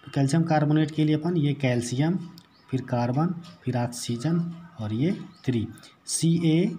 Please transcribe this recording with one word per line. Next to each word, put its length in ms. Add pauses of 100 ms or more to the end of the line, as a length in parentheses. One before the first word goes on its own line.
तो 60
कैल्शियम 320
कार्बोनेट 480
के 140
लिए 100
अपन 220
ये 180
कैल्शियम, 600 (540)
फिर 100
कार्बन, 520 (300)
फिर 140
ऑक्सीजन 600 (400)
और 140
ये 180 (340)
थ्री, 220 (400)
सी 220 (180)
ए 320